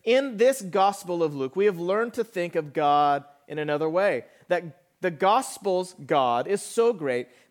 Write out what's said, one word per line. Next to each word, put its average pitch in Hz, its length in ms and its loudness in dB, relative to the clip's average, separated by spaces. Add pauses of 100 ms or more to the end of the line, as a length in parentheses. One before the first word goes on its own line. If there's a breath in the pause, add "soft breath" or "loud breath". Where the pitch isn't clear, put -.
"In 254 320 2
this 254 260 2
Gospel 190 600 0
of 147 120 0
Luke, 135 220 -4
we 196 80 2
have 185 160 0
learned 214 340 -2
to 233 80 -2
think 175 320 -6
of 151 180 -4
God 147 520 2 (240)
in 151 100 -8
another 151 300 -2
way, 170 380 0 (200 soft breath)
that 175 380 -4 (160)
the 180 100 -2
Gospel's 185 840 0 (100)
God 127 420 2
is 196 160 -4
so 233 300 0
great 131 360 -4 (220 soft breath)